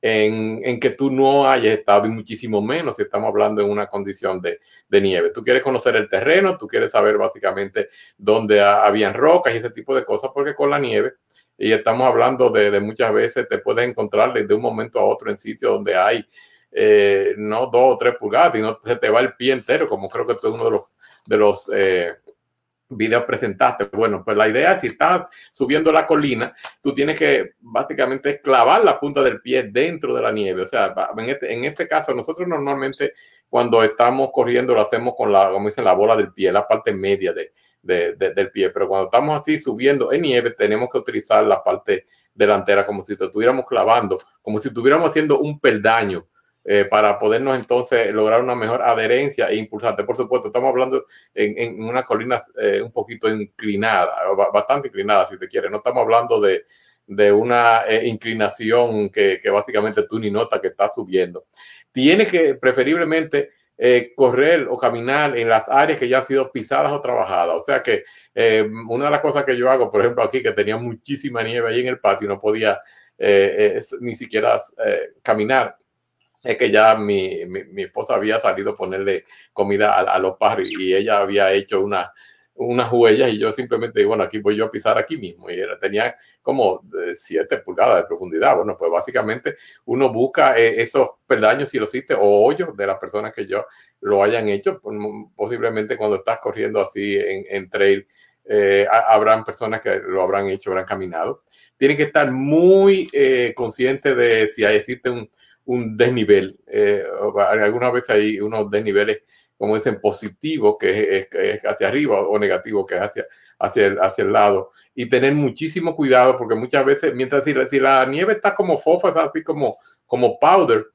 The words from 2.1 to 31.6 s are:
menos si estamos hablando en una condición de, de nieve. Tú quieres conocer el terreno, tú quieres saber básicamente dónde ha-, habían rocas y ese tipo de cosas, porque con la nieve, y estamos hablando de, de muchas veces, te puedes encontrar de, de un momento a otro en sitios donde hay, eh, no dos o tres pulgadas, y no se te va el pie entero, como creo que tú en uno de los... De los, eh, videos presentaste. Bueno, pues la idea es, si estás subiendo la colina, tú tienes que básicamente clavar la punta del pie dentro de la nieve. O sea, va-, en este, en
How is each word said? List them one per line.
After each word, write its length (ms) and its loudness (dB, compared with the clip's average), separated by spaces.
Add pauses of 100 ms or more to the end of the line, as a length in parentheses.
menos 360 -4
si 60 -4
estamos 260 -4
hablando 320 0
en 80 0
una 180 -4
condición 540 -6
de, 180 -6 (300)
de 100 4
nieve. 300 0
Tú 140 -10
quieres 200 2
conocer 320 0
el 140 0
terreno, 480 2
tú 100 -14
quieres 240 -2
saber 260 2
básicamente 720 -4 (300)
dónde 420 4
ha-, 260 6
habían 280 2
rocas 400 4
y 60 -4
ese 100 -8
tipo 260 -6
de 80 0
cosas, 300 -4
porque 220 -4
con 160 -2
la 80 0
nieve, 340 -2 (440)
y 140 0
estamos 340 0
hablando 440 2
de, 200 4
de 120 0
muchas 320 -2
veces, 340 -2
te 120 -4
puedes 280 -2
encontrar 460 -2
de, 120 -2
de 80 0
un 80 0
momento 380 -6
a 60 2
otro 240 -2
en 80 -6
sitios 340 -6
donde 240 -2
hay, 300 0 (480)
eh, 640 4
no 300 -2
dos 280 4
o 20 -12
tres 220 0
pulgadas, 360 2
y 40 0
no 240 -4
se 140 -2
te 120 -2
va 120 4
el 140 -2
pie 180 0
entero, 340 -2
como 220 -6
creo 180 -6
que 80 -2
tú 120 -6
en 80 -2
uno 100 -4
de 60 2
los... 100 -2 (440)
De 120 0
los, 360 2
eh, 380 0 (840)
videos 280 0
presentaste. 680 -2
Bueno, 300 -2
pues 140 -2
la 100 0
idea 260 2
es, 80 -2
si 60 -6
estás 400 -2 (240)
subiendo 400 0
la 140 4
colina, 500 -2 (260)
tú 120 -2
tienes 240 -2
que 420 0
básicamente 800 -4
clavar 440 4
la 160 2
punta 240 -2
del 180 0
pie 220 -2
dentro 500 -2
de 80 -2
la 100 -2
nieve. 300 -4
O 40 -4
sea, 240 -2
va-, 280 -4
en 120 -6
este, 240 -6
en 120 -6